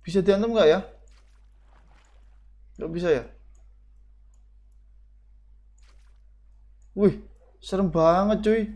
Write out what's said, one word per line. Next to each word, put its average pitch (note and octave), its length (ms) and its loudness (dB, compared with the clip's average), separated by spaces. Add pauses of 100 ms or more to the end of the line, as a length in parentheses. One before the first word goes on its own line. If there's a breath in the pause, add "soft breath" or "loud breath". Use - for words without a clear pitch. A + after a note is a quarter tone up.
Bisa F#3 240 -2
diantem G3+ 300 0
nggak F3 160 4
ya? F#3 100 2 (2000)
Nggak D#3+ 160 -12
bisa F3 160 -4
ya? C3 140 0 (3750)
Wih, G3 240 2 (380)
serem F#3+ 320 -4
banget, F3 560 2
cuy. A3 160 0 (140)